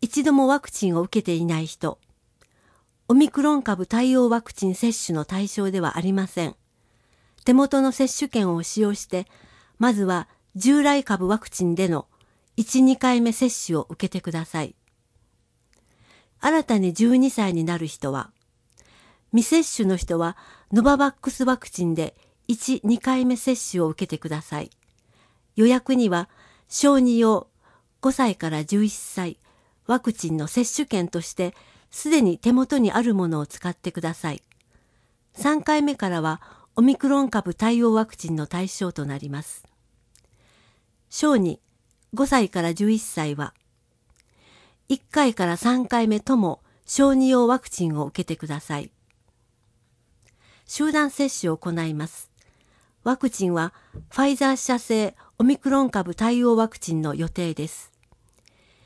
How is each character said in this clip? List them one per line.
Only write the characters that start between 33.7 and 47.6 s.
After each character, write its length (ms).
て 180
く 80
だ 140
さ 180
い。 100
三 280
回 200
目 120
か 140
ら 140
は、 180
オ 60
ミ 140
ク 120
ロ 140
ン 60
株 260
対 280
応 100
ワ 140
ク 100
チ 140
ン 60
の 100
対 220
象 240
と 120
な 140
り 100
ま 140
す。 220
小 260
児、 240
五 100
歳 240
か 140
ら 100
十 180
一 120
歳 320
は、 180
一 220
回 240
か 100
ら 140
三 260
回 240
目 120
と 180
も 240
小 280
児 140
用 180
ワ 120
ク 120